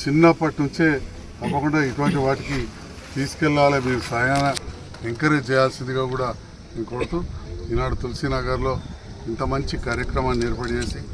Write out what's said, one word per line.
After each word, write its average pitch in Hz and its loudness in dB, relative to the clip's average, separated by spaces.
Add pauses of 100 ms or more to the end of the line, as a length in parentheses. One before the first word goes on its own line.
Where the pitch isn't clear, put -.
చిన్నప్పటి 160 4
నుంచే 160 2 (500)
తప్పకుండా 143 2
ఇటువంటి 143 2
వాటికి 135 0 (560)
తీసుకెళ్ళాలి. 143 4
మీరు 127 0
సాయాన్ని 135 2 (580)
ఎంకరేజ్ 143 2
చేయాల్సిందిగా 131 2
కూడా 131 0 (460)
నేను 113 -6
కోరుతూ, 123 -2 (520)
ఈనాడు 123 0
తులసినగర్లో 127 0 (560)
ఇంత 113 -4 (120)
మంచి 135 -2
కార్యక్రమాన్ని 123 0
ఏర్పాటు 120 -4
చేసి, 110 -4 (120)